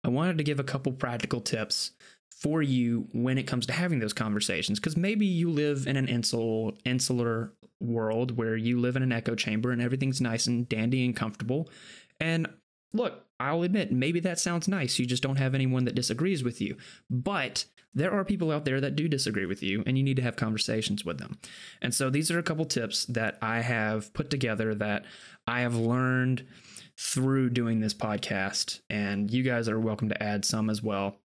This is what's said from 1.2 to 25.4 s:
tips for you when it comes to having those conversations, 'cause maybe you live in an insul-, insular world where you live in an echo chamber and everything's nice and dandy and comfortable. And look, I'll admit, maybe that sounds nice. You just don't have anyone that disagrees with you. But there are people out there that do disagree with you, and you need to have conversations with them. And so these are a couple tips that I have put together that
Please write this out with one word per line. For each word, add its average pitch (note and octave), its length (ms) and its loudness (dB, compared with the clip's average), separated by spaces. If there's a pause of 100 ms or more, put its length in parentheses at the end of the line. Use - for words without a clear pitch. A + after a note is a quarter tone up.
tips - 520 -2 (380)
for D#3 320 0
you A#2+ 500 2
when B2+ 260 2
it C3 100 0
comes B2 180 0
to B2 60 -4
having E3 260 0
those G#2+ 140 0
conversations, G#2 680 0
'cause D#3 180 -2
maybe G#3 300 2
you E3+ 240 2
live D3 380 0
in C#3 80 0
an C3 100 2
insul-, A2+ 760 0
insular A#2+ 680 0 (280)
world A#2 560 0
where A2+ 200 0
you A#2+ 220 2
live B2 180 2
in C3 60 2
an C3 100 2
echo A#2 220 0
chamber A2 380 0
and A#2+ 100 0
everything's C3 380 0
nice A2+ 260 0
and A#2+ 220 0
dandy A#2+ 360 2
and B2 120 0
comfortable. A#2+ 520 -2 (520)
And E3 260 2 (460)
look, A3 340 -2 (140)
I'll D#3 220 2
admit, F3+ 280 2
maybe C#3+ 300 2
that E3+ 180 0
sounds E3+ 300 0
nice. F3 320 0
You B2 60 2
just B2 160 0
don't C3+ 140 0
have C3+ 180 2
anyone B2+ 320 2
that - 100 -2
disagrees C#3+ 480 0
with A#2+ 160 -2
you. - 160 -4 (340)
But B2+ 540 -2 (320)
there E3 140 2
are G3 140 0
people F3 260 0
out D3 140 0
there C3+ 160 2
that C#3+ 160 0
do D3+ 100 2
disagree G#2+ 400 0
with F#2+ 160 -4
you, G2 240 0
and C3 100 2
you C3+ 60 4
need C3+ 140 2
to B2+ 60 0
have A#2+ 120 -2
conversations A2 720 -2
with E2 140 -6
them. - 200 -12 (420)
And A#2+ 140 -2
so C3 160 0
these D3+ 200 2
are E3+ 100 2
a - 20 -6
couple D#3+ 220 -2
tips A2+ 420 -2
that A2+ 340 -2
I A2+ 200 0
have A2 540 0
put C#3 160 -4
together A2 440 0
that G#2 300 -2 (420)